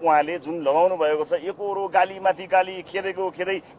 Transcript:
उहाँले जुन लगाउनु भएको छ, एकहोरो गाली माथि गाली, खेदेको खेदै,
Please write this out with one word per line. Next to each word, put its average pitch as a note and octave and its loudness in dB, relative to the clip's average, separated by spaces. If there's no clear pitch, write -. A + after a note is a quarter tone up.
उहाँले D#3 2
जुन E3 -6
लगाउनु D#3 4
भएको D3+ 0
छ, D3+ -2
एकहोरो G3 -6
गाली F#3+ 2
माथि F#3+ 0
गाली, F#3 0
खेदेको F#3+ -4
खेदै, F3+ -4